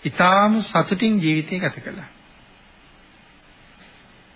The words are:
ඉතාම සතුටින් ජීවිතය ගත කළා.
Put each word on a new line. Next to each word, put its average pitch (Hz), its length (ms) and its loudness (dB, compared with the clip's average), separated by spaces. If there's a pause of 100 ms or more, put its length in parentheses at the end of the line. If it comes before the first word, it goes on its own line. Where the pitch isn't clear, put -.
ඉතාම 190 580 4
සතුටින් 190 560 0
ජීවිතය 156 400 0
ගත 180 200 -6
කළා. - 320 -14 (2250)